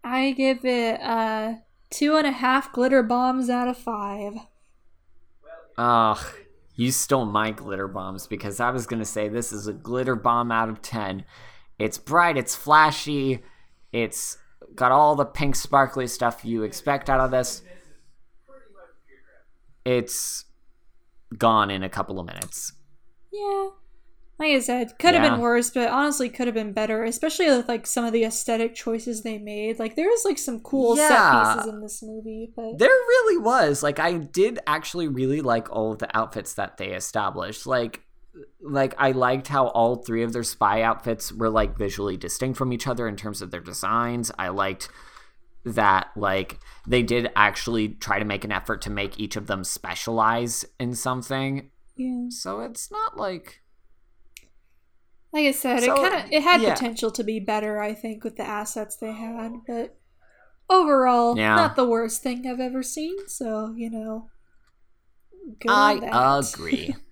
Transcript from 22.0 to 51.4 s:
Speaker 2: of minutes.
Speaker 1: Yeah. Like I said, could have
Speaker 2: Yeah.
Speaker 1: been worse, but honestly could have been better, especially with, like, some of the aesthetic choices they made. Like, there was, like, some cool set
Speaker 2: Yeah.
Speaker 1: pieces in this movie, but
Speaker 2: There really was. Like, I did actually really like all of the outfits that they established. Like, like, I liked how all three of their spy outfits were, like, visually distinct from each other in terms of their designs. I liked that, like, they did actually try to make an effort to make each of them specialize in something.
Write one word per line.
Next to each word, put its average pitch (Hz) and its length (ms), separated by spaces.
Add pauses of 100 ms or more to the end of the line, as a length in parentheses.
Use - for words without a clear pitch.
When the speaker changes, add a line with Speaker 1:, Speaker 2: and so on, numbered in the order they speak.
Speaker 2:
of 87 80
minutes. - 460 (600)
Speaker 1:
Yeah. 392 360 (680)
Like 302 180
I 262 40
said, 240 380
could 349 160
have 339 80
Speaker 2:
Yeah. - 80
Speaker 1:
been 233 100
worse, 240 300
but 240 180
honestly 269 400
could 240 200
have 233 60
been 214 180
better, 220 320
especially 311 420
with, 247 220
like, 233 180
some - 180
of 226 80
the 226 120
aesthetic 226 500
choices 226 480
they 220 160
made. 208 400
Like, 226 160
there 320 140
was, 453 160
like, 349 140
some 233 220
cool 262 360
set 302 140
Speaker 2:
Yeah. 131 440
Speaker 1:
pieces - 140
in 214 120
this 214 220
movie, 220 540
but 226 220
Speaker 2:
There 466 100
really 480 500
was. 208 460
Like, 147 160
I 170 140
did 185 520
actually 156 400
really 135 360
like 117 280
all 110 220
of 107 60
the - 180
outfits 110 380
that - 220
they 95 160
established. 92 720
Like, 120 360 (580)
like, 139 380
I 135 140
liked 131 360
how 135 200
all 117 280
three 113 280
of 117 80
their 120 100
spy 110 400
outfits 113 480
were, 113 200
like, 107 260
visually 101 400
distinct - 420
from 127 140
each 120 160
other 120 180
in 104 100
terms 101 260
of 87 100
their 87 80
designs. 113 800
I 92 100
liked 98 400 (760)
that, 101 520
like, 98 420 (260)
they 123 200
did 120 320
actually 107 540
try 104 280
to 104 60
make 101 200
an 107 60
effort 98 320
to - 80
make 101 300
each 104 160
of 104 100
them 98 160
specialize 113 1040 (160)
in 123 160
something. 135 760 (240)